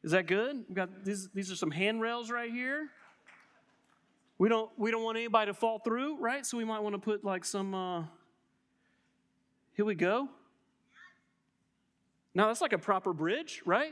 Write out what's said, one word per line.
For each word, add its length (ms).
Is 100
that 160
good? 420
We've 80
got 260
these, 300
these 180
are 60
some 140
handrails 600
right 180
here. 380
We 100
don't, 300
we 140
don't 120
want 140
anybody 340
to 20
fall 260
through, 420
right? 240
So 120
we 60
might 160
wanna 200
put, 260
like, 180
some, 320
uh, 280
here 100
we 100
go. 360
Now 140
that's 140
like 100
a 60
proper 340
bridge, 540
right? 260